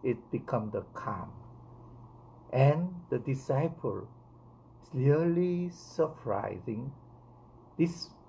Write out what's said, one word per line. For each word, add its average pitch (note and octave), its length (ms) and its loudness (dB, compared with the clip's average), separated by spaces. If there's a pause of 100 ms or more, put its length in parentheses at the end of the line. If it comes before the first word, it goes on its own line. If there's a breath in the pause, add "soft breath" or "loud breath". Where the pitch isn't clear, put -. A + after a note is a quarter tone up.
it A#2+ 280 -2
become A2+ 400 -2
the G2 120 -2 (120)
calm. - 360 -6 (1200)
And D3+ 440 6 (160)
the B2 80 2
disciple C3+ 880 0 (760)
is - 120 -20
really E3+ 760 4
surprising A2 1200 -2 (840)
this E3+ 320 2 (200)